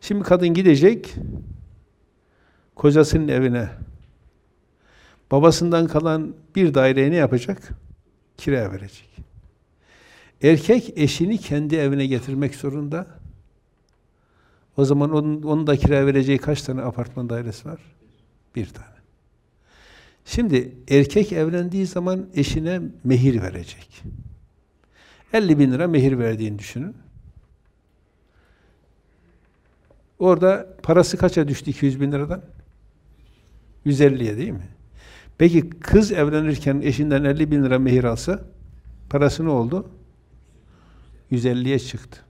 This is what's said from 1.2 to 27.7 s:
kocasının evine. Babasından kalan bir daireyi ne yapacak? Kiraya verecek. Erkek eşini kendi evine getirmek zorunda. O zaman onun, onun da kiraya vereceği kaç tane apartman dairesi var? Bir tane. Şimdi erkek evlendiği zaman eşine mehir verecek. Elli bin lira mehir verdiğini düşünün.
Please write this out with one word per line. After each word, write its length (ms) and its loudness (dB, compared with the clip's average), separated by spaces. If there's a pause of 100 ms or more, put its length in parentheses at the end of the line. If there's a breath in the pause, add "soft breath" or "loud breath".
kocasının 540 2
evine. 400 -2 (1600 soft breath)
Babasından 560 4
kalan 480 -2 (220)
bir 180 2
daireyi 360 4
ne 60 0
yapacak? 520 -2 (680)
Kiraya 360 -4
verecek. 400 -18 (1300 soft breath)
Erkek 540 4
eşini 420 0
kendi 380 -4
evine 300 0
getirmek 480 -4
zorunda. 520 -8 (1700)
O 80 2
zaman 260 2
onun, 320 -2
onun 240 -2
da 100 2
kiraya 300 2
vereceği 320 2
kaç 240 -4
tane 200 -8
apartman 480 -8
dairesi 380 -10
var? 120 -16 (760)
Bir 100 -8
tane. 200 -20 (1400 soft breath)
Şimdi 500 -2 (160)
erkek 420 4
evlendiği 540 -4
zaman 480 -6
eşine 460 -2 (240)
mehir 380 2
verecek. 600 -14 (1300 soft breath)
Elli 260 2
bin 140 4
lira 160 -2
mehir 300 2
verdiğini 400 -4
düşünün. 380 -12 (3250)